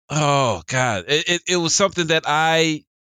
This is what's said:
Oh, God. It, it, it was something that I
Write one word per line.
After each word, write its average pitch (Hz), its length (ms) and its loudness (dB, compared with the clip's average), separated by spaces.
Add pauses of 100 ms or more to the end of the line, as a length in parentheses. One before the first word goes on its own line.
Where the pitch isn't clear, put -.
Oh, 139 580 0
God. 120 400 -2
It, 156 220 0
it, 175 180 0
it 180 80 0
was 165 180 0
something 175 340 0
that 160 200 0
I 160 560 2 (180)